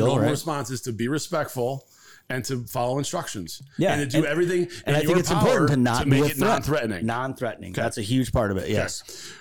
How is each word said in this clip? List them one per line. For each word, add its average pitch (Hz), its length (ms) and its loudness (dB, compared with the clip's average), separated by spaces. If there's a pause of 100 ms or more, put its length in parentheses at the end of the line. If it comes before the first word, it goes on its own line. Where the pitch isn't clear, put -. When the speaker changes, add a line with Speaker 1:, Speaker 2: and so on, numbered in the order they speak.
Speaker 1:
normal 135 140 4
Speaker 2:
right? - 100 4
Speaker 1:
response 143 400 -4
is 123 100 -6
to 127 100 -6
be 113 160 -2
respectful 139 800 -2 (460)
and 127 140 -4
to 123 220 -4
follow 127 320 0
instructions. 135 600 -6 (200)
Speaker 2:
Yeah, 185 140 2
Speaker 1:
And 147 80 0
to 143 60 0
do 123 160 0
Speaker 2:
and, 147 40 0
Speaker 1:
everything 175 400 0 (180)
Speaker 2:
and 143 100 2
Speaker 1:
in - 0 -
Speaker 2:
I 151 40 4
think 151 120 0
Speaker 1:
your 180 80 4
Speaker 2:
it's 165 100 0
Speaker 1:
power 180 100 2
Speaker 2:
important 214 320 4
to 139 60 2
not 123 240 2
Speaker 1:
to - 40 -2
Speaker 2:
be 139 60 2
Speaker 1:
make 135 100 6
Speaker 2:
a 147 40 4
Speaker 1:
it 143 120 0
Speaker 2:
threat. 180 140 2
Speaker 1:
non-threatening. 120 560 0
Speaker 2:
Non-threatening. 117 640 -4
Speaker 1:
Okay. 123 100 -4
Speaker 2:
That's 117 160 -2
a 113 60 -4
huge 123 280 0
part 110 200 2
of 95 60 0
it. 90 80 -2
Speaker 1:
Okay. 107 80 -2
Speaker 2:
Yes. - 680 -4